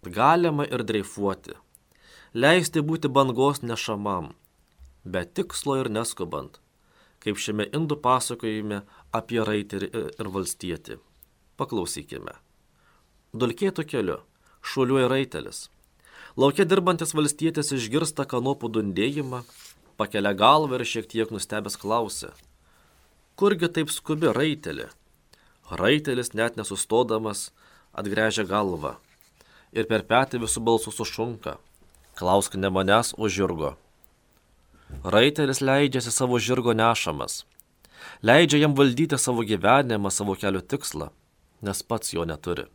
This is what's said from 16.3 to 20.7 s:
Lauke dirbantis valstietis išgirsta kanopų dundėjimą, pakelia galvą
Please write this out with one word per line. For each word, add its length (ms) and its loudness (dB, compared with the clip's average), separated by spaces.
Lauke 320 4
dirbantis 480 2
valstietis 560 0
išgirsta 560 -2
kanopų 480 -2
dundėjimą, 640 -2
pakelia 400 0
galvą 400 6